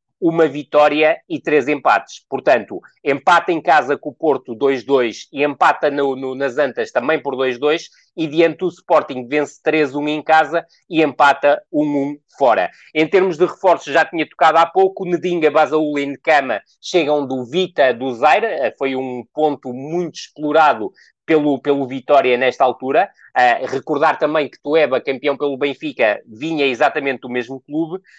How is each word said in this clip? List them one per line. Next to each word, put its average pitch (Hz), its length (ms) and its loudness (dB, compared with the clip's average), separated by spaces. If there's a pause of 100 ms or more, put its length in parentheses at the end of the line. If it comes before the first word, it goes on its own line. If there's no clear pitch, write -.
(200)
uma 165 280 2
vitória 147 680 2 (120)
e 156 120 -8
três 147 280 0
empates. 127 600 -2
Portanto, 120 520 -2 (240)
empata 170 480 2
em 160 80 -2
casa 143 360 2
com - 140 -10
o - 20 -14
Porto 135 400 -2
dois 131 300 0
dois 123 500 -2
e 143 120 -2
empata 147 480 0
no, 139 240 -2
no, 131 180 -8
nas 131 240 -6
Antas 123 320 -2
também 143 320 -2
por 135 140 -6
dois 127 200 -2
dois, 147 320 -2 (280)
e 160 100 -4
diante 160 320 0
do 185 100 -2
Sporting 143 600 -2
vence 143 340 -4
três 151 320 0
um 147 140 -4
em 151 120 -4
casa 160 460 0 (240)
e 160 140 2
empata 143 580 2 (100)
um 151 120 0
um 143 340 -4 (180)
fora. 104 320 2 (240)
Em 156 140 0
termos 185 320 0
de 175 80 2
reforços, - 460 0
já 160 120 2
tinha 160 240 -4
tocado 160 300 2
há 170 80 4
pouco, 190 380 0
Nedinga, 175 480 0
Basaúl 151 480 0
e 143 60 -4
Nekama 135 560 0 (200)
chegam 147 420 0
do 127 200 -6
Vita 143 500 0
do 127 180 -6
Zaire, 151 640 0
foi 135 200 -4
um 127 360 -8
ponto 147 400 -4
muito 151 440 -8
explorado 147 760 0 (340)
pelo, 147 360 0
pelo 139 260 -2
Vitória 131 520 2
nesta 127 260 0
altura. 135 460 0 (240)
Ah, 123 320 2
recordar 151 520 -2
também 151 300 -2
que - 140 -20
Tueba, 143 380 0
campeão 135 360 -4
pelo 143 220 -4
Benfica, 131 680 -2
vinha 143 400 -4
exatamente 139 540 -2
do 131 80 -14
mesmo 123 320 -6
clube. 160 420 -8 (160)